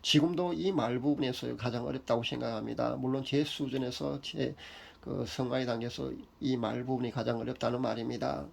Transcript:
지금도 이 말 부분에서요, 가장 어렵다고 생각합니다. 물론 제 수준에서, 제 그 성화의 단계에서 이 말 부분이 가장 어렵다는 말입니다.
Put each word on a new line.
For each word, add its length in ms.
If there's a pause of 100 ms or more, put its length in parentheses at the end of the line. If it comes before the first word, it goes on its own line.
지금도 520
이 180
말 280
부분에서요, 560
가장 300
어렵다고 380
생각합니다. 720
물론 280
제 220
수준에서, 760
제 340 (440)
그 260
성화의 420
단계에서 440 (300)
이 160
말 260
부분이 280
가장 260
어렵다는 420
말입니다. 720